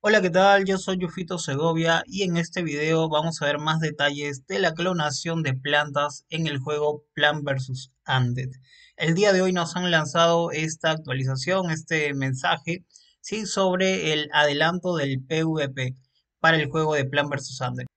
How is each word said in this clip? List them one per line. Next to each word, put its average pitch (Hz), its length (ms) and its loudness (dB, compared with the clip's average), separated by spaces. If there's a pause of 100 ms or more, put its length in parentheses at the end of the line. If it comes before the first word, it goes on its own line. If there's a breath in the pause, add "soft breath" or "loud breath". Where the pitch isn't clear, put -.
Hola, 214 160 6
¿qué 185 80 2
tal? 196 360 6
Yo 190 120 0
soy 185 200 -4
Yufito 180 400 -6
Segovia 165 680 0
y 190 180 -4
en 170 120 0
este 170 260 -2
video 160 460 0
vamos 156 340 -2
a 151 40 -2
ver 147 120 0
más 156 220 0
detalles 143 680 -2
de 196 120 -4
la 175 140 2
clonación 165 720 -2
de 135 100 0
plantas 147 760 -2
en 160 180 -4
el 143 140 -2
juego 147 540 -2
Plan 147 320 0
versus - 480 -6 (120)
Undead. 127 440 0 (480 soft breath)
El 165 180 0
día 202 160 4
de 185 100 4
hoy 185 120 2
nos 170 240 -2
han 180 140 0
lanzado 170 600 4
esta 160 400 -2
actualización, 151 800 -2
este 156 420 -2
mensaje, 135 680 -2 (380 soft breath)
¿sí? 214 240 -6
sobre 185 680 0
el 151 220 -2
adelanto 160 640 2
del 135 260 -2
P 160 220 -2
V 156 240 0
P 131 260 -6 (460)
para 160 160 4
el 143 120 0
juego 156 260 0
de 139 100 2
Plan 143 240 -2
versus 135 320 -8
Undead. 123 360 -6